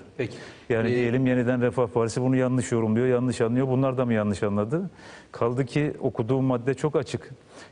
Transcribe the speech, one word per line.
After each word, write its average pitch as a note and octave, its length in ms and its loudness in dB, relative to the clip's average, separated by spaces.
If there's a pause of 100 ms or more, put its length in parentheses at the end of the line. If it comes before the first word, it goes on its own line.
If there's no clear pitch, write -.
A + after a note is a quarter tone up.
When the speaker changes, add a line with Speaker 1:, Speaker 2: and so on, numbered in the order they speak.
(180)
Speaker 1:
Peki. - 200 -6 (320)
Speaker 2:
Yani A#2 220 2
Speaker 1:
Ee, B2 40 2
Speaker 2:
diyelim B2 320 2
Yeniden B2 340 2
Refah A#2+ 260 2
Partisi A#2 340 0
bunu C3 140 2
yanlış B2+ 360 0
yorumluyor, A2+ 360 2
yanlış B2 340 0
anlıyor. B2 260 2
Bunlar C3 300 2
da C3 80 0
mı A#2+ 80 0
yanlış G#2 300 0
anladı? A2 460 -2 (420)
Kaldı B2 340 0
ki D3 360 -2
okuduğum C3 440 0
madde C3 280 0
çok D3 220 -2
açık. B2 340 -4 (420)